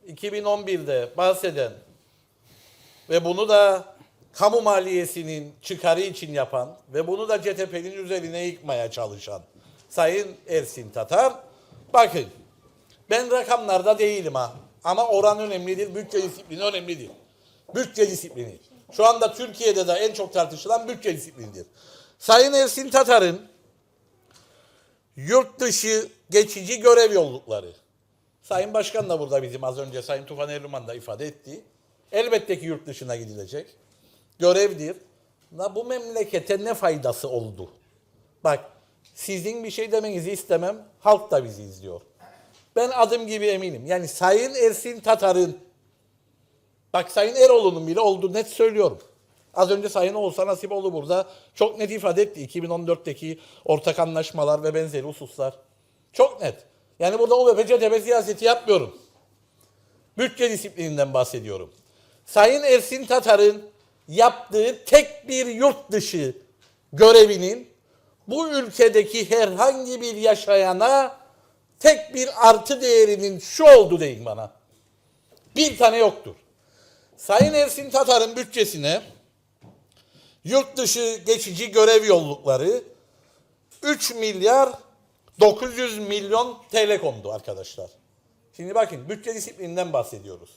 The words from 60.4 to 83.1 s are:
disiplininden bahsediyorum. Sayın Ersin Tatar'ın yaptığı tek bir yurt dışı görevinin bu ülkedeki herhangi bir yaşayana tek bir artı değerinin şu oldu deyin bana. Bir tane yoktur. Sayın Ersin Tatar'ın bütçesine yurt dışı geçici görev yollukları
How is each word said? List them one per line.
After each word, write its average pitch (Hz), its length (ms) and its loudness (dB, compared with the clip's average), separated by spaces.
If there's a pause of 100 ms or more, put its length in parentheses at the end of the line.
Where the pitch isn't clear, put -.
disiplininden 156 640 -6
bahsediyorum. 107 600 -4 (520)
Sayın 247 360 4
Ersin 254 440 0
Tatar'ın 208 640 4 (380)
yaptığı 220 760 0
tek - 440 4
bir 262 180 -4
yurt 240 460 0
dışı 156 440 -4 (560)
görevinin 214 760 8 (580)
bu 311 200 -4
ülkedeki 220 840 2
herhangi 233 720 0
bir 233 140 -8
yaşayana 214 1000 2 (640)
tek - 360 4
bir 247 340 4
artı 226 320 4
değerinin 208 580 4
şu - 260 -4
oldu 202 360 10
deyin 120 240 -6
bana. 110 280 -12 (1040)
Bir 285 220 0
tane 226 200 4
yoktur. 196 360 0 (840)
Sayın 277 380 2
Ersin 277 360 -2
Tatar'ın 247 460 2
bütçesine 180 640 -4 (1400)
yurt 262 320 0
dışı 233 500 -4
geçici 220 440 -4
görev 220 340 6
yollukları 160 800 0 (1000)